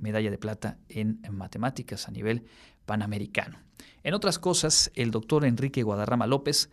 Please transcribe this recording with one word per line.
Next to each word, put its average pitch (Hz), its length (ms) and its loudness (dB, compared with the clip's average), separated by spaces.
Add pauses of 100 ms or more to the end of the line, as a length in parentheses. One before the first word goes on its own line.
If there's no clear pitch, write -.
medalla 107 280 2
de 101 60 -2
plata 107 400 -6 (140)
en 110 400 -2
matemáticas 101 760 -6
a - 40 -10
nivel 113 340 -2 (400)
panamericano. 104 720 -2 (440)
En 151 100 -2
otras 202 260 0
cosas, 175 560 2
el 120 160 2
doctor 127 340 2
Enrique 131 380 2
Guadarrama 107 440 2
López 143 460 2